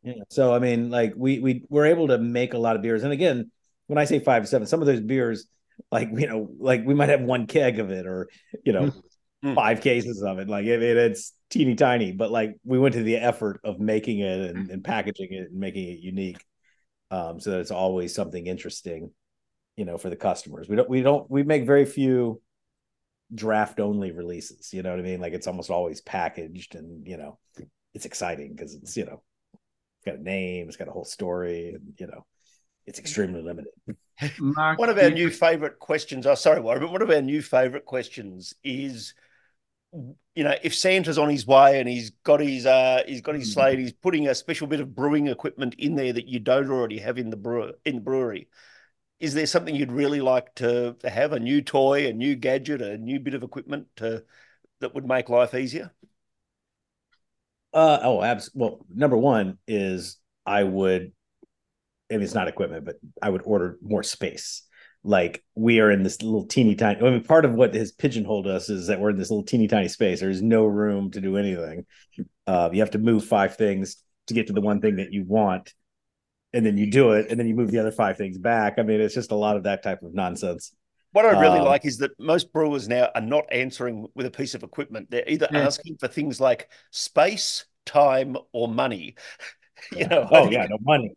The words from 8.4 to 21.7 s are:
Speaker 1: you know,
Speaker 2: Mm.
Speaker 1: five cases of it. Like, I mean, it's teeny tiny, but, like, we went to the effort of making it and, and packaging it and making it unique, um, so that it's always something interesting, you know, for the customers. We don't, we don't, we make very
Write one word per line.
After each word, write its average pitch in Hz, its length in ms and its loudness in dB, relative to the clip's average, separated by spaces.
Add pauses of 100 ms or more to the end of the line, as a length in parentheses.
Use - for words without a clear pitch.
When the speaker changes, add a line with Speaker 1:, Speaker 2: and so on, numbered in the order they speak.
Speaker 1:
you - 80 2
know, 147 200 2 (520)
Speaker 2:
Mm. 139 100 -2
Speaker 1:
five 113 280 2
cases 120 420 0
of 95 160 -4
it. 98 80 -8
Like, 101 160 -4
I 117 140 2
mean, 117 200 2
it's 113 360 0 (180)
teeny 131 240 2
tiny, 120 380 2
but, 104 180 -4
like, 110 320 -2
we 127 160 0
went 127 160 4
to 117 80 -2
the 110 140 0
effort 110 460 -2
of 95 160 -6
making 107 400 -2
it 95 200 -2
and, 92 320 -8
and 92 120 -10
packaging 98 500 -6
it 92 180 -12
and 92 80 -12
making 92 300 -8
it 87 100 -14
unique, 92 440 -10 (680)
um, 85 280 -8
so 104 120 -6
that 92 80 -2
it's 85 100 -8
always 92 460 -2
something 87 320 -8
interesting, 85 640 -12 (640)
you 104 100 -8
know, 85 140 -10
for 92 100 -8
the 87 60 -8
customers. - 520 -6
We 104 100 0
don't, 123 120 2
we 127 140 2
don't, 139 260 2
we 139 140 0
make 143 240 2
very 143 180 6